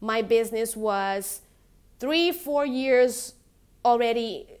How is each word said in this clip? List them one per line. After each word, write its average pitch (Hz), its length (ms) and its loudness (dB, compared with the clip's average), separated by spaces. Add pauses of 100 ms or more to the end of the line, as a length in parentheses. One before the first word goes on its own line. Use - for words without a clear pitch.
my 220 200 -2
business 226 560 0
was 196 640 -4 (580)
three, 330 320 2
four 285 340 -2
years 254 680 2 (500)
already 233 640 0 (120)